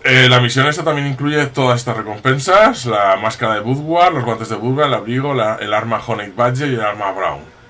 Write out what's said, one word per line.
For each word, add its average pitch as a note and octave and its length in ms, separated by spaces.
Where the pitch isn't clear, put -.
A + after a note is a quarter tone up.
eh, C3 260
la B2 100
misión B2+ 260
esta D3+ 180
también C#3+ 220
incluye C#3+ 420
todas B2 320
estas A#2 180
recompensas, C3+ 880
la G2+ 300
máscara A2 380
de G#2 60
Budwar, D#3 540
los C3 100
guantes A2 240
de A2 80
Budwar, C3 320
el C3 60
abrigo, B2 400
la, A2 220
el G#2+ 180
arma A2 300
Honey G#2 300
Badger B2+ 340
y C3 60
el A2+ 60
arma G#2 320
Brown. E2 300